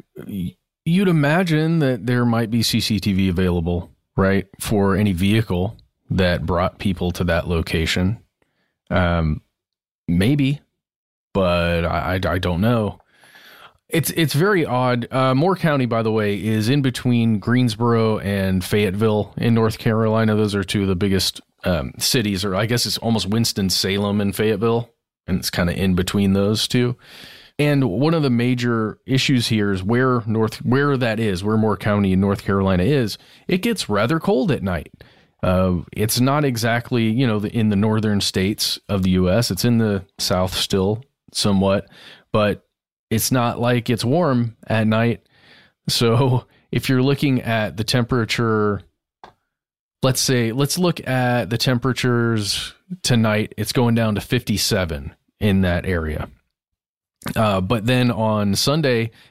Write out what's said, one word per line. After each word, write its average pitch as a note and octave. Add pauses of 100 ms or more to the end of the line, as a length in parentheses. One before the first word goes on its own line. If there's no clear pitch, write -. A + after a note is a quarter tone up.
(260)
Y-, F2+ (280)
you'd F#3
imagine D#3+
that B2+
there B2
might A#2
be A2+
C A#2
C G#2+
T G#2
V F#2+
available, F2 (260)
right, G2 (140)
for G2
any G#2
vehicle G2 (340)
that F2
brought F2
people F2+
to F2
that E2+
location. F2+ (680)
Um, E2+ (640)
maybe, C3+ (720)
but F2
I, E2+
I, F#2
I F2+
don't F2+
know. G#2+ (880)
It's, -
it's D#3+
very F3
odd. B2
Uh, C3
Moore F3
County, C#3+
by A2+
the A2
way, G#2
is A2
in C#3+
between A#2
Greensboro A2+
and F#2+
Fayetteville G#2
in A#2
North A2+
Carolina. A2
Those G#2
are G2
two G2+
of F#2+
the F#2+
biggest, F#2+ (240)
um, D#2
cities, G#2
or G2
I G#2+
guess A#2
it's F#2+
almost A2+
Winston-Salem G2+
and G2+
Fayetteville, A2+ (360)
and F2+
it's -
kinda F2
in F#2+
between F#2+
those G2+
two. B2 (600)
And C#3+
one C#3
of D#3
the C3+
major A#2+
issues C3
here G#2
is F#2
where A#2+
North, A2
where C#3
that A#2
is, G2
where G#2+
Moore G#2+
County G2+
in F#2
North G2
Carolina F#2+
is. A#2+ (300)
It F#3+
gets A3
rather B2
cold G#3
at G2
night. F2 (480)
Uh, F#2 (100)
it's A2
not C#3
exactly, A#2
you A2+
know, G#2+
the, G#2
in A2
the G#2
northern G#2+
states -
of F#2+
the F#2+
U F#2
S. A2+
It's F#2
in A#2+
the G2+ (140)
South F#2
still G#2 (280)
somewhat, G2 (460)
but G#2 (420)
it's A2+
not A#2+
like B2
it's A#2
warm B2 (100)
at A2
night. A2+ (680)
So A#2+ (120)
<laughs> -
if -
you're B2+
looking C3+
at G#2+
the A2+
temperature, A2 (1200)
let's C3
say, A#2+
let's C3+
look F3
at B2
the A2+
temperatures A#2 (280)
tonight. A2
It's G#2
going A#2+
down A2
to F#2+
fifty-seven F#2 (240)
in G2
that F2+
area. D#2 (1080)
Uh, G#2+
but G2+
then B2
on G#2+
Sunday, C3 (200)